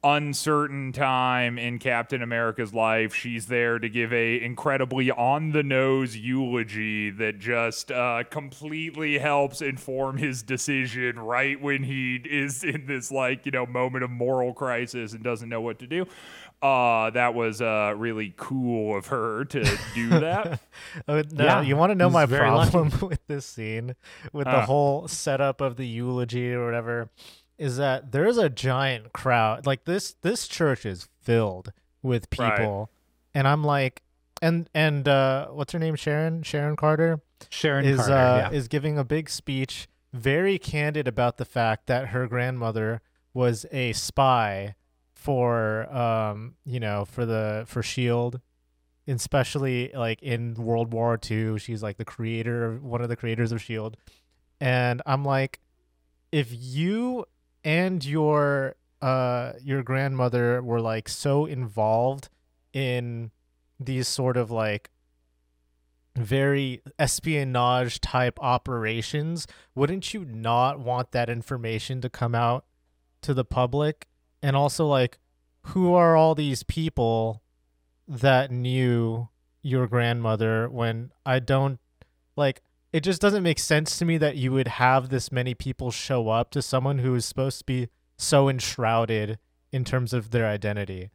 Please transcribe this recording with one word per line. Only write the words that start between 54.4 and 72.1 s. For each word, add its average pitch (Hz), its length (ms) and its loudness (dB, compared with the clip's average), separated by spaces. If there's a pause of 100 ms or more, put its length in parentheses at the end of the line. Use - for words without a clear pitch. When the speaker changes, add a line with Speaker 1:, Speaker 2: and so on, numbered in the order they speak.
Speaker 2:
And 123 460 0
I'm 139 180 0
like, 135 340 -2 (720)
if 143 200 0
you 175 720 -4 (400)
and 170 400 0
your, 143 720 2 (260)
uh, 127 500 0 (100)
your 135 200 -2
grandmother 123 800 2
were, 117 180 0
like, 113 280 -2
so 147 380 0
involved 120 800 0 (440)
in 123 580 -4 (500)
these 127 280 -2
sort 127 280 0
of, 117 140 0
like, 110 400 -2 (1300)
very 135 640 0 (160)
espionage 127 1000 0
type 127 420 0
operations, 123 1040 -2 (280)
wouldn't 156 380 0
you 202 120 -8
not 123 560 0
want 123 320 -4
that 120 180 0
information 117 680 -6
to 127 100 -4